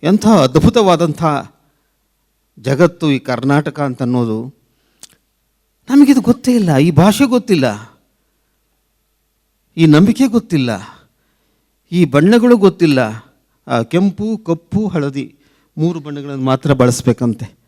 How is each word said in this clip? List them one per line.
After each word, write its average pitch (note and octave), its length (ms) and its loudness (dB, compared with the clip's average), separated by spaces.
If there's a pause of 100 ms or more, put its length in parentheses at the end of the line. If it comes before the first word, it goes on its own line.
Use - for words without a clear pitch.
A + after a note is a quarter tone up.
ಎಂಥ G#3 240 0
ಅದ್ಭುತವಾದಂಥ E3 960 2 (1400)
ಜಗತ್ತು D3+ 520 -2
ಈ C3+ 80 -2
ಕರ್ನಾಟಕ C#3 600 -4
ಅಂತ C#3 220 -6
ಅನ್ನೋದು. A#2+ 540 -4 (1300)
ನಮಗಿದು C4+ 320 4
ಗೊತ್ತೇ A#3+ 340 0
ಇಲ್ಲ, F3 220 2
ಈ D#3 140 2
ಭಾಷೆ G3 340 2
ಗೊತ್ತಿಲ್ಲ, D3 720 -2 (1800)
ಈ E3 80 2
ನಂಬಿಕೆ G3+ 420 4
ಗೊತ್ತಿಲ್ಲ, C3+ 720 -4 (920)
ಈ F3 140 2
ಬಣ್ಣಗಳು G#3+ 520 4
ಗೊತ್ತಿಲ್ಲ. E3+ 420 2 (680)
ಆ B2 140 -2
ಕೆಂಪು, G3 560 -4
ಕಪ್ಪು, G3 500 -6
ಹಳದಿ C#3+ 480 -8 (420)
ಮೂರು E3 220 -4
ಬಣ್ಣಗಳನ್ನು C#3+ 440 -12
ಮಾತ್ರ C3 300 -2
ಬಳಸ್ಬೇಕಂತೆ. B2 840 -2 (100)